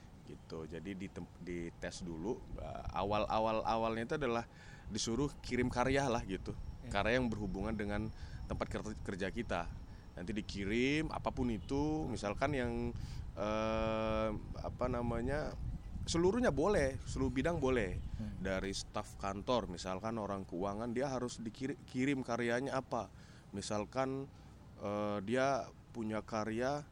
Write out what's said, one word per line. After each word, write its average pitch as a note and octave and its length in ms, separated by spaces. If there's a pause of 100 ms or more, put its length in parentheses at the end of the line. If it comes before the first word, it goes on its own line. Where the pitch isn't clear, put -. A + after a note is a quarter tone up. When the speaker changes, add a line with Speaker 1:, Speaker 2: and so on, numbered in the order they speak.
(240)
Speaker 1:
Gitu. - 360 (100)
Jadi E2 240
di F#2+ 140
tem-, F2+ 200 (100)
di E2+ 360
tes - 260
dulu, E2+ 320 (260)
eh, D2 260 (100)
awal-awal, G#2+ 680
awalnya A2+ 440
itu D#3 120
adalah A#2 300 (380)
disuruh A2+ 420 (140)
kirim B2 260
karya C3+ 380
lah A#2+ 180
gitu. G2+ 320 (260)
Speaker 2:
Iya. A#2+ 120
Speaker 1:
Karya G#2+ 240
yang B2+ 100
berhubungan G#2 460
dengan G#2 340 (380)
tempat - 240
ker-, G#2+ 320
kerja F#2+ 280
kita. F#2 380 (460)
Nanti F2+ 180
dikirim A#2 800
apapun A#2+ 400
itu, D3 560
misalkan A#2 480
yang, B2 180 (640)
eh, A2 920 (280)
apa - 300
namanya, A#2+ 640 (520)
seluruhnya G3 460
boleh, D3 540
seluruh C3 280
bidang D3+ 260
boleh. B2 380 (180)
Speaker 2:
Hmm. G#2+ 260
Speaker 1:
Dari F#2+ 320
staf - 460
kantor, G2 500
misalkan F#2 480
orang G2 280
keuangan, G2+ 460
dia B2 180
harus B2 300
dikiri-, C3 480
kirim C3 360
karyanya A#2+ 540
apa. B2+ 320 (440)
Misalkan, C3 760 (520)
eh, G#2 420
dia B2+ 420 (260)
punya G#2+ 320
karya A#2 720